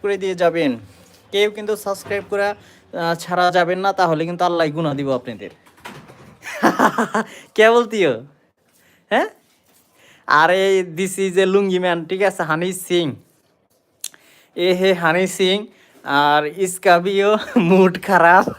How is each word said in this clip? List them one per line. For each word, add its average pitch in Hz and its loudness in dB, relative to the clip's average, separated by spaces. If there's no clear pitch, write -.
করে 202 -2
দিয়ে 190 -4
যাবেন। 165 0
কেউ 208 0
কিন্তু 208 -6
সাবস্ক্রাইব 202 -8
করা, 202 -2
আহ, - -8
ছাড়া 180 -2
যাবেন 180 0
না, 196 -2
তাহলে 165 0
কিন্তু 175 -4
আল্লাহ 170 0
গুনাহ 151 -4
দিব 139 -4
আপনাদের। 110 -8
<laughs> - -2
কে 220 6
বলতি 220 2
হো? 135 2
হ্যাঁ? 294 0
আরে, 185 4
this 190 -4
is 175 -2
a 190 4
লুঙ্গি 190 0
ম্যান, 170 -2
ঠিক 185 -4
আছে? 190 -2
হানি 165 -4
সিং। 175 -4
এ 180 0
হে 190 2
হানি 175 0
সিং, 190 -2
আর 147 2
ইসকা 180 2
ভি 196 0
ও 214 2
মুড 185 2
খারাপ। 175 6